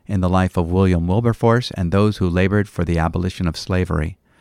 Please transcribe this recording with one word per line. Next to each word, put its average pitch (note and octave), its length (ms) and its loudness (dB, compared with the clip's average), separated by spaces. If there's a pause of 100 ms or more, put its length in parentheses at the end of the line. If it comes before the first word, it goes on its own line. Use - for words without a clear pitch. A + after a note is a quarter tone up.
in G2 140 -2
the F2+ 80 0
life F#2 300 0
of E2+ 120 -2
William F2+ 360 2
Wilberforce A#2 640 0
and E2+ 200 -4
those G#2 280 0
who F#2 100 0
labored F#2+ 400 0
for - 160 -4
the E2 140 0
abolition F2 500 -2
of D#2 80 -4
slavery. F2 600 -2 (220)